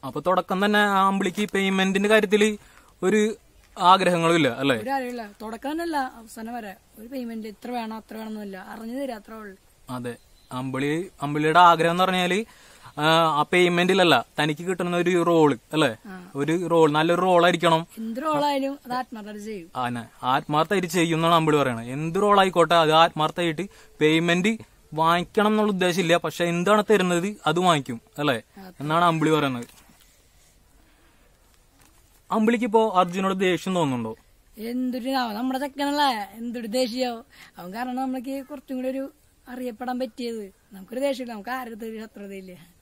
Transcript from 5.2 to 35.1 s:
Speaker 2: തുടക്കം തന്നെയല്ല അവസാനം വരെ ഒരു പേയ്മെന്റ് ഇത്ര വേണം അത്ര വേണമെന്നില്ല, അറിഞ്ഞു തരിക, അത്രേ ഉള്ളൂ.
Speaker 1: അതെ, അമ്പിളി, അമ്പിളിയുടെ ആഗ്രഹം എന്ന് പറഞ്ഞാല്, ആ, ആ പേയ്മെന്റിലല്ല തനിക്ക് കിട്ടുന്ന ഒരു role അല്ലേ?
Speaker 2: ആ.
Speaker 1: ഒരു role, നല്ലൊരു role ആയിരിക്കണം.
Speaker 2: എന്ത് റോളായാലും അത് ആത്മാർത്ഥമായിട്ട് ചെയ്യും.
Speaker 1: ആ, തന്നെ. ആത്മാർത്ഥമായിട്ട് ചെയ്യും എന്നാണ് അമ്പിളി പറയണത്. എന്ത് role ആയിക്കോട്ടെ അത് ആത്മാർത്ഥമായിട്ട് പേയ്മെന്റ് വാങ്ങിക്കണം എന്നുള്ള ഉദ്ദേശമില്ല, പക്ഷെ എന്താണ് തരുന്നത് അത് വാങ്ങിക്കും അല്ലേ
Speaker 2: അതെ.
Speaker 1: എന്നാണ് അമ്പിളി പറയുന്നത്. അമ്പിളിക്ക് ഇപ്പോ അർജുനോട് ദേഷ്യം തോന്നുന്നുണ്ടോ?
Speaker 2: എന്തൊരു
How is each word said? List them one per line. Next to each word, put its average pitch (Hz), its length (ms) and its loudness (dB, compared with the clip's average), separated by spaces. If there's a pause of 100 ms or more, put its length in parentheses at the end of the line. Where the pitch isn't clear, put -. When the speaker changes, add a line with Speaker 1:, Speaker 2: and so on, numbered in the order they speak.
Speaker 2:
തുടക്കം 220 300 -10
തന്നെയല്ല 330 240 -4
അവസാനം 233 580 -10
വരെ 208 220 -12 (220)
ഒരു 226 100 -18
പേയ്മെന്റ് 226 400 -10
ഇത്ര 214 220 -14
വേണം 226 260 -8
അത്ര 214 200 -16
വേണമെന്നില്ല, 214 420 -12
അറിഞ്ഞു 214 420 -14
തരിക, 262 140 -6
അത്രേ 214 220 -18
ഉള്ളൂ. 202 200 -16 (340)
Speaker 1:
അതെ, 123 260 -10 (360)
അമ്പിളി, 135 580 -4 (120)
അമ്പിളിയുടെ 151 360 2
ആഗ്രഹം 170 320 6
എന്ന് 180 140 2
പറഞ്ഞാല്, 185 400 0 (540)
ആ, 147 80 0 (320)
ആ 151 140 2
പേയ്മെന്റിലല്ല 175 760 4 (140)
തനിക്ക് 156 260 -2
കിട്ടുന്ന 175 300 -4
ഒരു 175 260 2
role 160 340 4 (160)
അല്ലേ? 143 240 0 (100)
Speaker 2:
ആ. 185 280 -16
Speaker 1:
ഒരു 160 320 -2
role, 160 240 4
നല്ലൊരു 165 300 2
role 180 240 4
ആയിരിക്കണം. 170 420 2 (120)
Speaker 2:
എന്ത് 226 240 -8
റോളായാലും 285 640 -2
അത് 247 80 -10
ആത്മാർത്ഥമായിട്ട് 214 580 -10
ചെയ്യും. 180 260 -12
Speaker 1:
ആ, 123 120 -4
തന്നെ. 120 200 -8 (140)
ആത്മാർത്ഥമായിട്ട് 156 680 0
ചെയ്യും 165 280 0
എന്നാണ് 165 180 2
അമ്പിളി 156 220 4
പറയണത്. 123 280 0 (120)
എന്ത് 165 260 -4
role 202 180 4
ആയിക്കോട്ടെ 175 340 4
അത് 160 180 4
ആത്മാർത്ഥമായിട്ട് 165 760 2 (340)
പേയ്മെന്റ് 175 580 2 (360)
വാങ്ങിക്കണം 170 520 0
എന്നുള്ള 214 260 2
ഉദ്ദേശമില്ല, 180 440 2
പക്ഷെ 165 280 -2
എന്താണ് 175 460 2
തരുന്നത് 185 460 2 (100)
അത് 156 140 0
വാങ്ങിക്കും 143 400 0 (180)
അല്ലേ 143 180 0
Speaker 2:
അതെ. 185 440 -14
Speaker 1:
എന്നാണ് 156 240 2
അമ്പിളി 160 260 2
പറയുന്നത്. 139 340 0 (2750)
അമ്പിളിക്ക് 226 280 2
ഇപ്പോ 220 360 2
അർജുനോട് 190 400 0
ദേഷ്യം 185 340 0
തോന്നുന്നുണ്ടോ? 127 420 -2 (540)
Speaker 2:
എന്തൊരു 254 400 -6